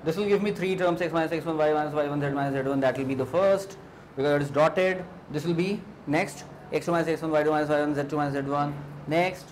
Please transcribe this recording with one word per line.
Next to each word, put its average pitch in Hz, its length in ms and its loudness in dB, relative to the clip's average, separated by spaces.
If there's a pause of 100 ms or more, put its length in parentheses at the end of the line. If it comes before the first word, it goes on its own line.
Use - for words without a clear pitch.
This 160 140 -2
will 208 100 -2
give 196 140 4
me 208 100 0
three 190 240 -2
terms, 175 260 0
x 160 120 -2
minus 160 180 0
x 156 140 -4
one, 165 120 -2
y 151 140 4
minus 151 220 0
y 147 140 0
one, 147 120 -2
z 143 100 0
minus 139 240 -2
z 135 140 0
one, 139 120 0
that 131 180 2
will 135 80 -2
be 135 100 -2
the 131 100 0
first, 196 520 2 (380)
because 143 260 2
it - 0 -
is 143 80 -2
dotted. 180 560 2 (260)
This 147 140 -4
will 170 80 0
be 185 260 0 (280)
next, 160 360 0 (280)
x 151 140 -2
two 170 60 0
minus 165 160 2
x 160 140 0
one, 160 100 -2
y 151 120 4
two 151 80 4
minus 151 180 2
y 151 100 4
one, 147 160 2
z 143 80 0
two 147 140 -2
minus 143 160 0
z 139 80 -2
one, 143 320 0 (340)
next, 175 440 0